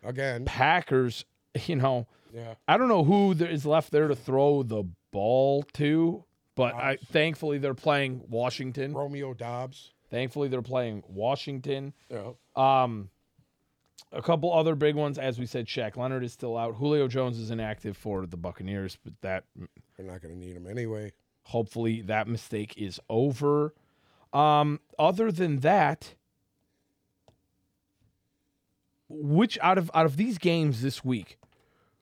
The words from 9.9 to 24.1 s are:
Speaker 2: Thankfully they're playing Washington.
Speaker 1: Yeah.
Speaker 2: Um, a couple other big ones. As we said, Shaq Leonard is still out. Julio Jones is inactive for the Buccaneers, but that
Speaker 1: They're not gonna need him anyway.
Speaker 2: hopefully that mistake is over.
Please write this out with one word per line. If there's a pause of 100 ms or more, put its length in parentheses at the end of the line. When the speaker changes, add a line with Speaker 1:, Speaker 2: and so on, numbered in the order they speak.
Speaker 2:
Thankfully
they're
playing
Washington. (160)
Speaker 1:
Yeah. (240)
Speaker 2:
Um, (1040)
a
couple
other
big
ones.
As
we
said,
Shaq
Leonard
is
still
out.
Julio
Jones
is
inactive
for
the
Buccaneers,
but (100)
that (540)
Speaker 1:
They're
not
gonna
need
him
anyway. (320)
Speaker 2:
hopefully
that
mistake
is (120)
over. (580)